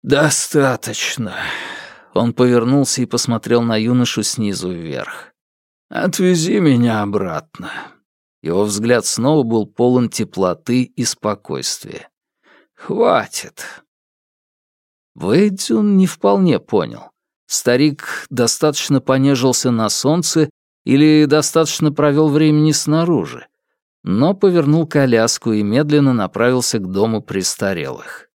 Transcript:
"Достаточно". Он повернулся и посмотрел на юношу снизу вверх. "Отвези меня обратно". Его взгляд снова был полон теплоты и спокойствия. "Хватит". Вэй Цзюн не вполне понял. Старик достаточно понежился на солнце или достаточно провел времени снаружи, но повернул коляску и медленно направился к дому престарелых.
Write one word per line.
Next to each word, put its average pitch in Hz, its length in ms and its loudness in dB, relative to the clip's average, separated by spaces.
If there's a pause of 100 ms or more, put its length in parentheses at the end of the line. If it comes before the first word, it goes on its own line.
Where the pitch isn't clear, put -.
"Достаточно". 135 1300 -2 (760)
Он 117 200 0
повернулся 127 680 2
и 117 40 -2
посмотрел 120 560 -2
на 117 140 0
юношу 120 460 0
снизу 95 480 -4
вверх. 80 600 -10 (600)
"Отвези 180 720 0
меня 120 420 2
обратно". 98 680 -6 (720)
Его 85 200 0
взгляд 107 440 0
снова 143 360 0
был 113 240 0
полон 123 420 2
теплоты 98 760 -2
и 120 200 -6
спокойствия. - 1040 -8 (640)
"Хватит". - 1080 -4 (1300)
Вэй 151 340 2
Цзюн 208 460 0
не 190 100 6
вполне 190 540 2
понял. 69 500 -4 (360)
Старик - 840 -2
достаточно 139 680 0
понежился 131 720 0
на 113 160 0
солнце 156 600 0 (360)
или 151 400 4
достаточно 151 680 0
провел 151 380 2
времени 151 420 2
снаружи, 147 800 -2 (560)
но 127 300 2
повернул 165 520 2
коляску 120 640 0
и 107 140 2
медленно 143 480 2
направился 120 680 0
к 95 100 -6
дому 104 320 0
престарелых. 90 1160 -6